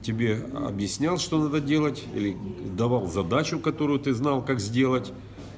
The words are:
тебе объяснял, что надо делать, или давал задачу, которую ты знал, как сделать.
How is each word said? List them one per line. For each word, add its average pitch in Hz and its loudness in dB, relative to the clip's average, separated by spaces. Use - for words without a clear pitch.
тебе 113 0
объяснял, 104 0
что 160 0
надо 151 2
делать, 147 0
или 101 0
давал 117 2
задачу, 110 0
которую 147 2
ты 139 0
знал, 131 0
как 131 0
сделать. 123 2